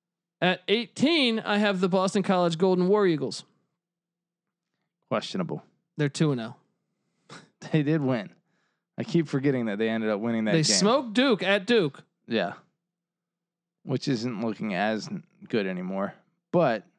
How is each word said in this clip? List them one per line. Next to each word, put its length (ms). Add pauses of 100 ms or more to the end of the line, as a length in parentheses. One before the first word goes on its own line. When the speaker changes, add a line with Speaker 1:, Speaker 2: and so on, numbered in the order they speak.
(420)
Speaker 1:
At 260
eighteen, 720
I 180
have 220
the 100
Boston 340
College 340
Golden 300
War 200
Eagles. 360 (1700)
Speaker 2:
Questionable. 540 (340)
Speaker 1:
They're 120
two 220
and 100
oh. 140 (760)
Speaker 2:
<laughs> 60 (360)
They 120
did 180
win. 280 (680)
I 60
keep 240
forgetting 400
that 100
they 120
ended 200
up 100
winning 260
that 60
Speaker 1:
They 120
Speaker 2:
game. 0
Speaker 1:
smoked 500
Duke 300
at 220
Duke. 380 (240)
Speaker 2:
Yeah. 260 (1300)
Which 240
isn't 380
looking 300
as 320
n-, 160 (240)
good 180
anymore. 480 (380)
But 320 (160)